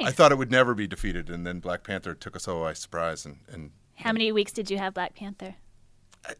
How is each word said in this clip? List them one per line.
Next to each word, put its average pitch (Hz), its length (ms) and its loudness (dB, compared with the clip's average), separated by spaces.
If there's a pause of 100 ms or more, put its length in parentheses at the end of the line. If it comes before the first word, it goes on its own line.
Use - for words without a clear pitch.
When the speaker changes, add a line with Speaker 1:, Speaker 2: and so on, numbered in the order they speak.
Speaker 1:
I 131 80 2
thought 147 200 10
it 135 80 4
would 123 120 -2
never 127 220 6
be 104 140 -2
defeated, 85 420 -4
and 87 160 -6
then 90 140 -4
Black 87 240 -4
Panther 90 320 -6
took - 200 -12
us - 120 -10
all 85 160 -2
by 80 100 -2
surprise. 82 520 -4
And, 71 120 -14 (140)
and 76 200 -12 (240)
Speaker 2:
How 226 160 -4
many 220 200 2
weeks 208 200 2
did 196 200 -4
you 196 80 0
have 190 160 -4
Black 180 180 -4
Panther? 196 420 -12 (720)
Speaker 1:
Uh, - 120 -8